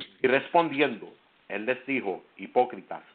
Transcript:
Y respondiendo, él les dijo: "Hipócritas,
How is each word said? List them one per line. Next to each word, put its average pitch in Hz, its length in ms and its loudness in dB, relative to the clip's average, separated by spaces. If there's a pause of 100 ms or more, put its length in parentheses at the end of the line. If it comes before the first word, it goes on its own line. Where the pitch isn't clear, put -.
(220)
Y 123 40 4
respondiendo, 135 840 2 (360)
él 101 180 -6
les 127 200 -2
dijo: 101 380 -4 (120)
"Hipócritas, 95 680 -2 (120)